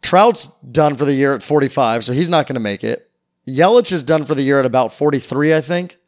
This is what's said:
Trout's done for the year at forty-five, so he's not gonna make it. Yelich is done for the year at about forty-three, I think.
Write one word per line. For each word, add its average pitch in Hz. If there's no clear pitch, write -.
Trout's 208
done 143
for 135
the 143
year 139
at 110
forty-five, 131
so 123
he's 165
not 160
gonna 131
make 101
it. -
Yelich 180
is 165
done 151
for 147
the 139
year 139
at 127
about 123
forty-three, 147
I 156
think. 175